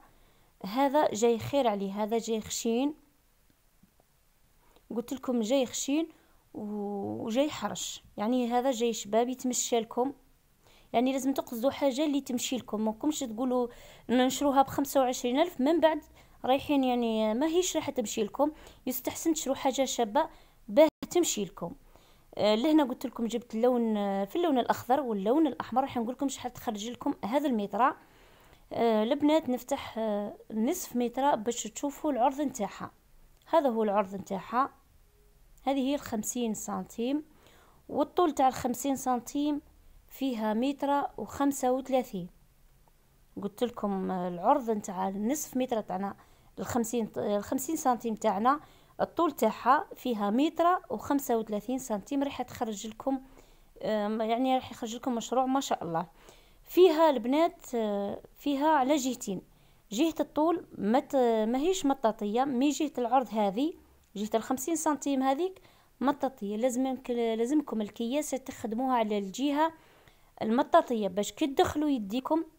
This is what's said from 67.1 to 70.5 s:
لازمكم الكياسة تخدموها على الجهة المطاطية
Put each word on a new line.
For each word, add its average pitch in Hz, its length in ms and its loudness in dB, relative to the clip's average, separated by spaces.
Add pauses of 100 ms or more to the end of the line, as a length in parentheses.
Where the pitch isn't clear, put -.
لازمكم 240 720 0
الكياسة 233 560 -4
تخدموها 254 600 -4
على 214 220 2
الجهة 277 540 0 (720)
المطاطية 240 640 2